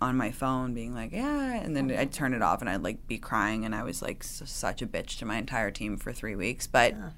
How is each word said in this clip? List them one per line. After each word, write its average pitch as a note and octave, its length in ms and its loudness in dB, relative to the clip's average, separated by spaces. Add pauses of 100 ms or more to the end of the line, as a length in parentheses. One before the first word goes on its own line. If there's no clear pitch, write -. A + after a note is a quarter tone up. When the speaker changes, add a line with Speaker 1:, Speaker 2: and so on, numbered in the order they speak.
Speaker 1:
on B2+ 140 4
my A#2 160 2
phone B2+ 440 0
being A#2 180 -4
like, A2+ 180 -4
"Yeah," C4+ 440 0
and E3 200 -2
then C3+ 160 2
I'd C#3 220 2
turn C3+ 200 0
it A#2 100 0
off F2 180 4
and G#2+ 80 0
I'd, F#2 140 0
like, G#2 240 -4
be A2+ 100 -2
crying, A2 480 0
and A2 100 -2
I A2 80 -2
was, B2 200 -4
like, - 200 -4
s-, - 220 -8
such - 380 -2
a A#2 40 -2
bitch - 300 -4
to - 80 -6
my A2 120 -2
entire A2 340 0
team G#2 260 -4
for A2 160 -6
three G#2+ 220 -6
weeks. G2+ 320 -2
But A#2+ 260 8
Speaker 2:
Yeah, G#2 240 -6